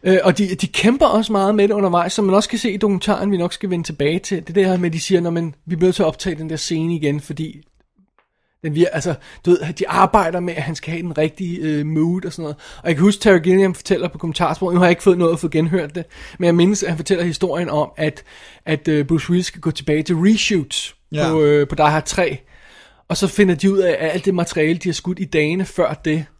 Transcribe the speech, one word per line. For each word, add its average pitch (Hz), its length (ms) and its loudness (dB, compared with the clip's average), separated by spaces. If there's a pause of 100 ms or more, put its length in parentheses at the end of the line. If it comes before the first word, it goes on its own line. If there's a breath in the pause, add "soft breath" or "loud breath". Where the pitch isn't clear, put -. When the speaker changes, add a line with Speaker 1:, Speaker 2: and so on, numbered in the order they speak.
Speaker 1:
Øh, 185 200 4
og 180 140 2
de, 190 160 0
de - 120 -4
kæmper 269 400 2
også 220 260 2
meget 196 220 2
med 202 140 4
det 214 60 2
undervejs, 180 380 0
som 214 120 0
man 190 100 2
også 214 140 2
kan 233 100 -4
se 240 120 -2
i 190 60 -4
dokumentaren, 202 560 0
vi 196 40 0
nok 175 160 -2
skal - 180 -6
vende 175 160 -4
tilbage 151 320 -2
til. 170 280 -6
Det 170 80 -12
der 190 220 2
med, 175 120 0
at 165 40 -2
de 165 80 -4
siger, 180 200 2
"Nå, 170 100 -2
men 165 240 -4 (120)
vi 170 100 -4
bliver 165 100 2
nødt 180 100 2
til 202 60 0
at 170 40 4
optage 160 300 -4
den 156 140 -10
der 160 60 -6
scene 165 400 -2
igen, 147 240 -2
fordi 151 400 -10 (1040)
den 151 120 -4
vir-," 170 160 6
altså, 160 220 -2 (320 loud breath)
du 175 40 4
ved, 175 220 2
de 185 160 -6
arbejder 180 520 2
med, 175 160 -4
at 151 60 -4
han 156 120 -6
skal - 180 -12
have 170 100 -6
den 170 160 -6
rigtige, 170 420 -4
øh, 151 260 -2
mood 165 380 -2
og 175 80 -8
sådan 170 100 -12
noget. 147 140 -8 (260 loud breath)
Og 165 60 -4
jeg 165 80 2
kan 143 60 2
huske, 196 200 4
Terry 196 200 6
Gilliam 185 320 4
fortæller 175 340 -2
på 156 100 -10
kommentarsporet, 170 560 -2
nu 175 40 4
har 180 80 6
jeg 233 60 6
ikke - 100 -2
fået 202 160 4
noget 165 140 2
at 160 80 -2
få 165 80 -4
genhørt 156 460 0
det, 170 100 -10 (340 loud breath)
men 180 80 0
jeg 170 80 4
mindes, 185 280 4
at 160 60 -4
han 165 100 -2
fortæller 170 260 -2
historien 170 440 -2
om, 147 280 -2
at, 151 260 -4 (440 loud breath)
at, 156 220 -2
øh, 151 180 2
Bruce 160 240 0
Willis 175 160 2
skal - 140 -14
gå 165 100 -2
tilbage 151 320 -2
til 165 140 -2
reshoots 190 760 0 (180)
Speaker 2:
Ja. 151 160 0
Speaker 1:
på, 160 140 2
øh, 147 260 4
på - 60 -6
Die 151 120 4
Hard 151 200 2
tre, 156 320 -2 (680 soft breath)
og 180 80 -4
så 196 100 0
finder 190 280 2
de 190 180 0
ud 196 60 0
af, 180 220 2
at 160 120 -2
alt 175 120 -4
det 190 100 0
materiale, 170 440 0
de 185 100 -6
har 165 60 -2
skudt 180 260 -6
i 196 40 -4
dagene 165 400 -2
før 160 400 -4
det 156 200 -2 (160)